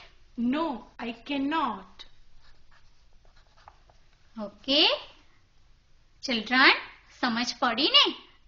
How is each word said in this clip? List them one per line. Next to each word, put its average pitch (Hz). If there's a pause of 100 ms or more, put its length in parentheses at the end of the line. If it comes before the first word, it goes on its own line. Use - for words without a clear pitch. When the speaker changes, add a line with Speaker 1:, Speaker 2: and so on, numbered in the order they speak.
(540)
Speaker 1:
No, 320 (340)
I 233 (180)
cannot. 277 (2250)
Speaker 2:
ઓકે. 247 (1400)
Children, 254 (440)
સમજ 240
પડી 254
ને? 554 (420)